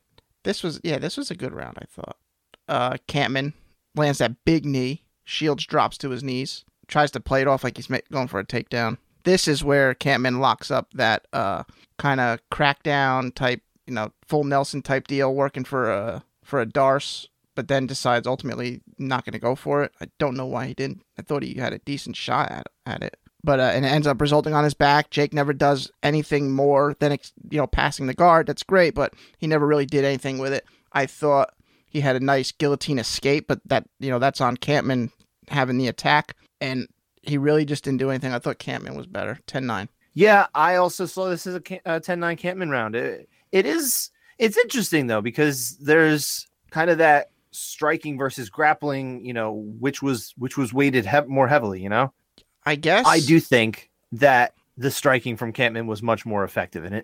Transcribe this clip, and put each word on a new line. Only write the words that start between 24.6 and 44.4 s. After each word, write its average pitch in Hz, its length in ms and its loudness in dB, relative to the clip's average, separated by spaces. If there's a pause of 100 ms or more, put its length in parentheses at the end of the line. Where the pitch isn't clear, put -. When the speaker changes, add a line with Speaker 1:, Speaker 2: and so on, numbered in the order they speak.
Speaker 1:
his 143 80 2
back. 147 380 4
Jake 147 220 0
never 143 200 0
does 139 360 2 (140)
anything 147 480 0
more 139 480 4
than 147 140 4
ex-, - 180 -8 (180)
you 151 80 -2
know, 135 100 0
passing 139 400 0
the 127 60 -4
guard. 165 340 6
That's - 160 -6
great, 180 320 4
but 143 180 -2 (240)
he 160 100 -6
never 151 180 2
really 147 200 2
did 139 180 0
anything 135 360 -2
with 135 140 -4
it. 131 120 -4 (260)
I 139 140 0
thought 143 480 0 (360)
he 147 120 -2
had 135 160 2
a - 20 -2
nice 135 320 2
guillotine 143 480 -2
escape, 139 480 -2
but 131 180 -2
that, 131 200 -2 (140)
you 135 100 -6
know, 123 100 0
that's 135 220 0
on 123 160 0
Kampman 131 540 0 (360)
having 131 300 0
the 127 100 0
attack, 147 480 0 (240)
and 131 280 -4 (340)
he 143 160 -4
really 151 280 2
just 147 200 -6
didn't 135 140 -2
do 135 100 0
anything. 131 240 -4
I 123 60 -4
thought 143 200 -4
Kampman 127 380 -10
was 143 100 -14
better. 104 400 -8
Ten 131 180 -6
nine. 104 220 -6 (260)
Speaker 2:
Yeah, 202 400 6
I 160 220 4
also 180 300 2
saw 185 240 -6
this 175 180 -6
as 180 80 -8
a 170 60 -8
Ca-, 185 240 -14
uh, 165 160 -2
ten 175 180 -4
nine 170 160 -2
Kampman 180 340 -6
round. 113 260 -2
It, 123 340 -6 (240)
it 190 120 4
is, 294 460 -2 (260)
it's 220 200 2